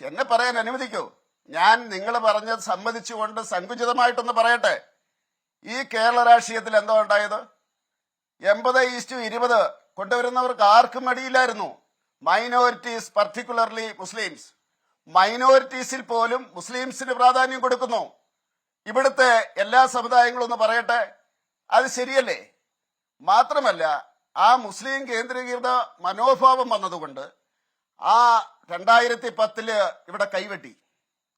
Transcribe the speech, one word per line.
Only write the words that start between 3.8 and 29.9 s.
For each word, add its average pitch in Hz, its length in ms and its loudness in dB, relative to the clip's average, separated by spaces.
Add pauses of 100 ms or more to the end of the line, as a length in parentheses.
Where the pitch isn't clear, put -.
പറയട്ടെ. 226 480 0 (840)
ഈ 254 200 -8 (100)
കേരള 233 300 2
രാഷ്ട്രീയത്തിൽ 226 540 4
എന്താ 214 240 2
ഉണ്ടായത്? 208 380 0 (1120)
എൺപത് 247 300 2
ഈസ്റ്റ് 247 340 -4
ഇരുപത് 233 540 0 (240)
കൊണ്ടുവരുന്നവർക്ക് 247 680 -2
ആർക്കും 233 440 6
മടിയില്ലായിരുന്നു. 247 720 -2 (460)
Minorities, 233 800 0 (160)
particularly 226 800 -4
മുസ്ലിംസ്, 185 480 -10 (600)
മൈനോറിറ്റീസിൽ 254 960 2
പോലും 233 520 -4
മുസ്ലിംസിന് 247 600 -8
പ്രാധാന്യം 254 460 2
കൊടുക്കുന്നു. 240 520 -2 (760)
ഇവിടുത്തെ 247 720 2
എല്ലാ 233 280 4
സമുദായങ്ങളും 240 580 2
ഒന്ന് 233 120 -4
പറയട്ടെ, 226 560 0 (600)
അത് 254 160 4
ശരിയല്ലേ? 247 640 -4 (720)
മാത്രമല്ല, 202 840 0 (320)
ആ 214 180 6
മുസ്ലിം 254 520 -8
കേന്ദ്രീകൃത 247 600 -6 (340)
മനോഭാവം 254 680 2
വന്നതുകൊണ്ട് 156 600 -8 (720)
ആ 226 380 4 (320)
രണ്ടായിരത്തി 233 580 2
പത്തില് 220 480 -4 (300)